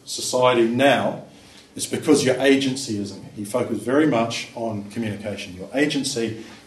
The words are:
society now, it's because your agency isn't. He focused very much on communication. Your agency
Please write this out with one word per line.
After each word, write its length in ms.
society 600
now, 580
it's 120
because 360
your 120
agency 600
isn't. 260
He 80
focused 380
very 260
much 480
on 360
communication. 640
Your 180
agency 720